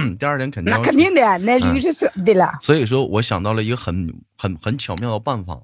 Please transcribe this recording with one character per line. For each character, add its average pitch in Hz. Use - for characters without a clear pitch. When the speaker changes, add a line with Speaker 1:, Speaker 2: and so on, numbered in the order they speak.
Speaker 1:
<clears throat> 101
第 143
二 143
天 131
肯 104
定 202
要 240
出 -
Speaker 2:
那 -
肯 302
定 370
的， 220
那 233
驴 254
是 330
舍 -
不 196
得 202
了。 180
Speaker 1:
嗯。 147
所 147
以 139
说 127
我 104
想 98
到 104
了 110
一 107
个 123
很， 87
很， 92
很 113
巧 -
妙 117
的 107
办 110
法， 87